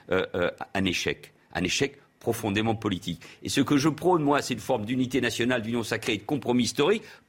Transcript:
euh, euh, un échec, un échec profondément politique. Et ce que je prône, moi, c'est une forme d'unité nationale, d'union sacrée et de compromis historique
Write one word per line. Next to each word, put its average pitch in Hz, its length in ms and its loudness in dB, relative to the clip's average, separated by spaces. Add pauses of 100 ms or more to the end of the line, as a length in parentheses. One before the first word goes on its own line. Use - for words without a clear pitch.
(100)
euh, 92 240 2
euh, 87 160 0 (240)
un 98 100 0
échec, - 480 -2 (220)
un 85 80 -2
échec 110 360 -2 (200)
profondément 110 580 0
politique. 92 440 -4 (220)
Et - 60 -8
ce - 120 0
que 143 160 4
je 139 120 4
prône, 170 340 2
moi, 143 200 2
c'est 131 120 -4
une 107 60 -8
forme 117 240 -2
d'unité 127 360 0
nationale, 120 420 0
d'union 117 200 -2
sacrée 110 320 -2
et 104 40 -2
de 110 40 -8
compromis 123 420 0
historique 170 380 2 (260)